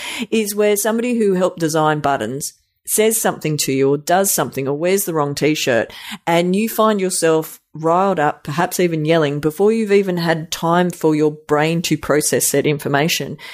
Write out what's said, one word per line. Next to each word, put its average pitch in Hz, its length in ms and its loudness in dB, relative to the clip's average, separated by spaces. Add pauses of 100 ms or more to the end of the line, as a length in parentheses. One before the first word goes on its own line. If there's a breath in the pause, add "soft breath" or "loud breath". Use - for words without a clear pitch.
(300 loud breath)
is 214 240 -2
where 208 200 2
somebody 226 440 -2
who 202 160 2
helped 180 260 0
design 156 400 2
buttons 139 540 -4 (320)
says 220 340 0
something 156 360 -2
to 143 160 -2
you 135 180 2
or 143 60 2
does 180 360 0
something 135 340 -4
or 139 100 -2
wears 185 280 0
the 175 100 -4
wrong 143 180 0
t-shirt, 143 600 0 (340 loud breath)
and 175 300 2
you 220 120 0
find 220 320 2
yourself 165 600 0 (120)
riled 170 460 0
up, 147 240 0
perhaps 165 380 -2
even 165 240 0
yelling, 151 340 2
before 160 320 2
you've 226 220 0
even 196 240 2
had 165 340 -2
time 175 400 2
for 156 240 0
your 151 160 2
brain 151 520 0
to 156 140 -2
process 147 520 0
said 143 180 0
information, 147 720 -2 (160 loud breath)